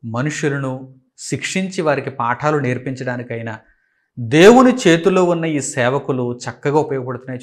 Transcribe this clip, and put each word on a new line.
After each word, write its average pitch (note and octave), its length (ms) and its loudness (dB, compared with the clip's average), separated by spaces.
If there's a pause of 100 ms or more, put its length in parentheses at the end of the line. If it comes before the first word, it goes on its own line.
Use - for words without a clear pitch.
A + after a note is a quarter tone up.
మనుషులను C#3 880 -6 (220)
శిక్షించి F#3+ 640 -6
వారికి C3+ 280 -2
పాఠాలు C3 480 -2
నేర్పించడానికైనా B2 1000 -6 (600)
దేవుని G3+ 540 8
చేతిలో F#3 500 2
ఉన్న E3+ 220 0
ఈ D#3 140 -2
సేవకులు B2+ 800 -4
చక్కగా C#3 400 -4
ఉపయోగపడుతున్నాయి B2+ 640 -4